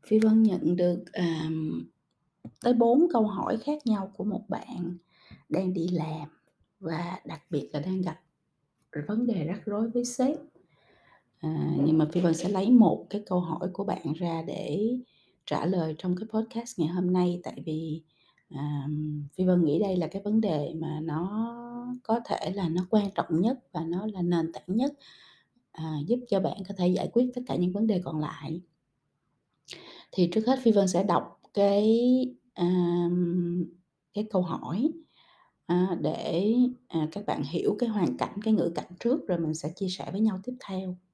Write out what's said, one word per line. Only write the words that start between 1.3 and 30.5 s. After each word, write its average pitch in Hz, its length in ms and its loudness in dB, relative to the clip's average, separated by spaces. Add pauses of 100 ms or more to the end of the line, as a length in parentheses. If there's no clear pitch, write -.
tới 247 120 4
bốn 240 380 6
câu 233 100 4
hỏi 196 340 -2
khác 294 300 -4
nhau 196 300 -2
của - 80 -6
một 202 240 -4
bạn 175 480 -8 (520)
đang 185 240 0
đi 170 160 -2
làm 156 400 -4 (520)
và 175 440 -6
đặc 156 260 -12
biệt 143 220 -2
là 147 80 -2
đang 185 200 -4
gặp 180 200 -6 (880)
vấn 226 200 -2
đề 190 180 0
rắc 175 200 -4
rối 214 260 -2
với 240 140 -2
sếp. 262 320 0 (1040)
À, 151 320 -2 (140)
nhưng 156 140 6
mà 160 140 4
Phi 175 80 0
Vân 170 140 4
sẽ 180 140 -4
lấy 196 220 0
một 220 400 8
cái 214 160 -6
câu 180 140 0
hỏi 170 320 -6
của 196 120 -6
bạn - 280 -4
ra 165 340 -4
để 202 440 -2 (540)
trả - 220 -2
lời 170 320 0
trong 180 180 -2
cái 214 120 -8
podcast 220 500 -6
ngày 160 100 0
hôm 180 240 0
nay, 180 300 2
tại - 240 -12
vì, 160 360 -6 (480)
ờm, 147 720 -6 (100)
Phi 185 100 -2
Vân 180 200 6
nghĩ 151 140 4
đây 190 180 0
là 175 100 0
cái 196 160 -6
vấn 214 180 2
đề 156 360 0
mà 151 260 -4
nó 190 500 -4 (500)
có 233 220 0
thể - 300 -4
là 190 140 -2
nó 175 220 0
quan 202 240 4
trọng - 260 0
nhất 240 180 2 (140)
và 170 120 -4
nó 180 220 -4
là 196 160 -4
nền 170 300 2
tảng - 240 -6
nhất, 277 160 2 (840)
à, 156 200 -6 (100)
giúp 233 120 2 (100)
cho 196 120 2
bạn 185 160 -2 (120)
có 196 100 -8
thể 180 100 2
giải 180 240 2
quyết 254 220 4
tất 247 120 -6
cả - 100 -2
những 180 160 2
vấn 208 140 0
đề 202 180 2
còn 160 160 -4
lại. 151 400 -6 (1500)
Thì 180 200 4
trước 220 140 0
hết 262 160 4